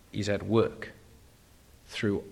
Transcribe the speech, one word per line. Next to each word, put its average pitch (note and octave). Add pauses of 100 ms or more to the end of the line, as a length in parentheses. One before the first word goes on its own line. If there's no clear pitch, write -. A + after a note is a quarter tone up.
(120)
is G2+
at G2+
work G#2 (960)
through G2+